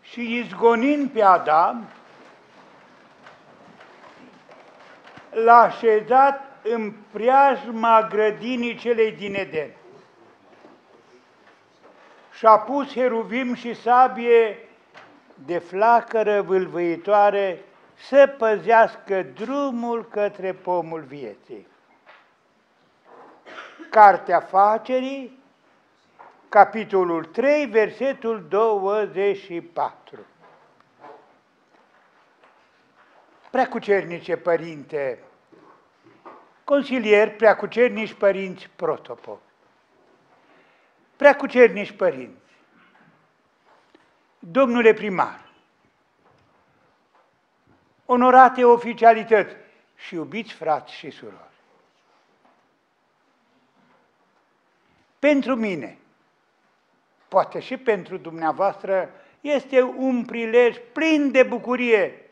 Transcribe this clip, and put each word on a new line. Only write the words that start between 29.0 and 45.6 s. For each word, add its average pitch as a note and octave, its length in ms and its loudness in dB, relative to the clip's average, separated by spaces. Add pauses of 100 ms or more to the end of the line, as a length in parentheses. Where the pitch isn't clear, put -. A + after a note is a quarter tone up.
și E3+ 240 -12
patru. - 580 -12 (3250)
Preacucernice F#3+ 840 -4
părinte, D#3 840 -6 (1400)
consilier, G#3+ 720 0
preacucernici G#3+ 800 0
părinți F#3+ 600 -4
Protopo, B2 640 -10 (1800)
preacucernici B3 760 2
părinți, C3 500 -6 (2000)
domnule A#3 540 2
primar, F#3 560 -6 (2500)